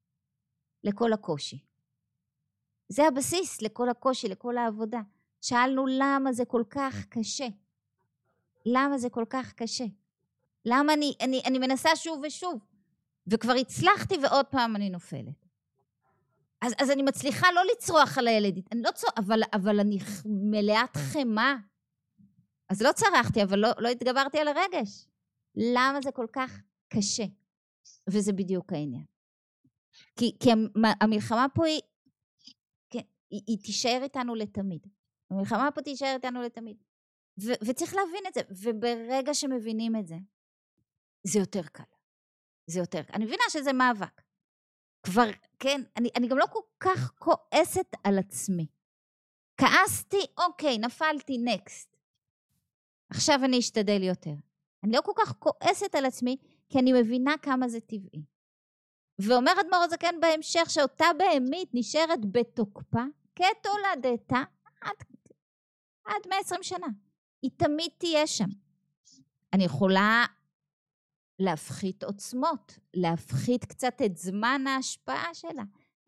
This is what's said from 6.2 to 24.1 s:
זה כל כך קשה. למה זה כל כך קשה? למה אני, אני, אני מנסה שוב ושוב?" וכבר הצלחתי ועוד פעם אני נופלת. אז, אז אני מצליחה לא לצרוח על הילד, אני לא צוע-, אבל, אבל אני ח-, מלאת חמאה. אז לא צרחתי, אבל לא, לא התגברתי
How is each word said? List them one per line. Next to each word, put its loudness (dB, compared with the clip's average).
זה -2
כל 0
כך -6
קשה. -6
למה 2
זה -4
כל -4
כך -6
קשה? -8
למה 4
אני, 0
אני, 0
אני 2
מנסה 2
שוב -8
ושוב?" -8
וכבר 0
הצלחתי 2
ועוד 4
פעם 0
אני -2
נופלת. -12
אז, -2
אז 2
אני 2
מצליחה 2
לא 4
לצרוח 4
על 2
הילד, 2
אני -4
לא 0
צוע-, -2
אבל, 2
אבל 2
אני 2
ח-, -10
מלאת 2
חמאה. 0
אז -2
לא 6
צרחתי, 4
אבל 2
לא, 4
לא -2
התגברתי 0